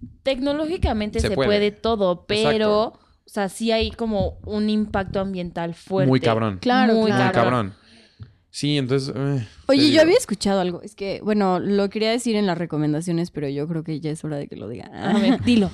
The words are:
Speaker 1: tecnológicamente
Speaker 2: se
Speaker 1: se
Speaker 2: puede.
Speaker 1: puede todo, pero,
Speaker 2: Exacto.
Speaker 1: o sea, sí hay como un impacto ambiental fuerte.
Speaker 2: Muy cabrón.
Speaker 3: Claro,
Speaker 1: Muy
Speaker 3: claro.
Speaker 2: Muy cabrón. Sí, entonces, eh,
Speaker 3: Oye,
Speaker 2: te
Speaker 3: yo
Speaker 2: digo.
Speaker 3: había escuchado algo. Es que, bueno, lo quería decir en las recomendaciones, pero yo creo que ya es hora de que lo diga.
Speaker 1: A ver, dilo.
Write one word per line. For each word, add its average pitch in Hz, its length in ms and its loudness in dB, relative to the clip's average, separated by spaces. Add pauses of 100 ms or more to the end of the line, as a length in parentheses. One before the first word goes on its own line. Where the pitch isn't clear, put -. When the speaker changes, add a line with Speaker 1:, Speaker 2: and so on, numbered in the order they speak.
(220)
Speaker 1:
tecnológicamente 269 1000 -2
Speaker 2:
se 226 100 0
Speaker 1:
se 196 60 -2
Speaker 2:
puede. 135 120 2
Speaker 1:
puede 208 240 2
todo, 202 560 -2
pero, 214 220 2
Speaker 2:
Exacto. 214 500 2 (260)
Speaker 1:
o - 40 -20
sea, 196 200 -4
sí 226 220 -4
hay 220 200 0
como 208 540 -4
un 214 240 -2
impacto 208 500 -2
ambiental 180 540 -6
fuerte. 190 360 0
Speaker 2:
Muy 131 100 4
cabrón. 110 420 0
Speaker 3:
Claro, 226 320 4
Speaker 1:
Muy 220 180 4
Speaker 3:
claro. 196 140 2
Speaker 2:
Muy 185 80 2
cabrón. 117 400 2 (760)
Sí, 147 280 -2
entonces, 135 360 -2
eh, 139 320 -2 (220)
Speaker 3:
Oye, 269 120 6
Speaker 2:
te 294 80 6
Speaker 3:
yo 285 40 4
Speaker 2:
digo. 311 120 8
Speaker 3:
había 349 140 4
escuchado 196 440 -2
algo. 175 200 -4
Es - 140 -18
que, 196 260 -6
bueno, 196 380 2
lo 196 300 0
quería 220 200 -2
decir 226 280 0
en 208 80 2
las 170 120 0
recomendaciones, 165 720 -2
pero 143 200 -6
yo 143 180 -4
creo 160 160 -6
que 160 160 -8
ya 151 120 -6
es 156 120 -10
hora 151 140 -6
de 143 100 -8
que - 80 -16
lo 104 140 -12
diga. - 240 -14
Speaker 1:
A 202 260 0
ver, 220 240 2
dilo. 220 300 4